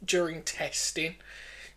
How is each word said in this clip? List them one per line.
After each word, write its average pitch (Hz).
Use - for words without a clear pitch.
during 170
testing, -